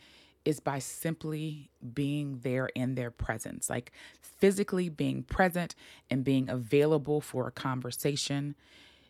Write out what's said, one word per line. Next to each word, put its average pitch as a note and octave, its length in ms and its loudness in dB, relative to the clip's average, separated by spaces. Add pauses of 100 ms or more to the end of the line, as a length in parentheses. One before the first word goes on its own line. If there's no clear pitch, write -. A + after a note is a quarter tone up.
(440)
is D3+ 160 2
by C#3 200 -2
simply D#3 920 -6 (240)
being C#3+ 460 -2
there B2+ 360 0
in B2+ 200 0
their B2 140 -2
presence, - 600 -4
like, A#2+ 240 -4 (280)
physically F#3 680 2
being C3+ 340 0
present F3 500 2 (360)
and C3 160 0
being C3+ 240 2
available C#3+ 720 4
for B2+ 260 -4
a - 40 -6
conversation. C#3+ 1040 -2 (560)